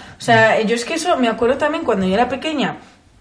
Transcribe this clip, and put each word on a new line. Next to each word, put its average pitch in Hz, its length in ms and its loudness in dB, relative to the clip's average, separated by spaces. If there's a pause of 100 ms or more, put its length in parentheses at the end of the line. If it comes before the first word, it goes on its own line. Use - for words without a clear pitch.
(180)
O - 20 -20
sea, 220 400 4
yo 220 140 0
es 233 100 -4
que 330 100 -8
eso 320 220 0
me 247 120 2
acuerdo 233 280 0
también 302 280 -2
cuando 202 220 0
yo 185 80 0
era 240 140 2
pequeña, 262 480 -4 (440)